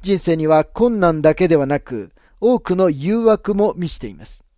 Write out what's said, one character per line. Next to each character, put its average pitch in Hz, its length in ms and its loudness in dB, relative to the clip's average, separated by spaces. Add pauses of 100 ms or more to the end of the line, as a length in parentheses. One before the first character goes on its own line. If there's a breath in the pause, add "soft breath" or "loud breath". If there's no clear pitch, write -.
人 190 180 -2
生 165 180 -2
に 156 100 -2
は 156 180 4
困 226 360 -2
難 160 220 2
だ 156 120 4
け 185 140 0
で 160 80 4
は 139 100 2
な 143 140 -2
く、 107 320 -12 (280)
多 240 200 2
く 185 160 -4
の 185 140 2
誘 160 280 -2
惑 214 360 0
も 202 220 0
満 170 180 -8
ち - 40 -18
て - 80 -12
い 101 80 -14
ま 80 100 -20
す。 - 200 -20 (140)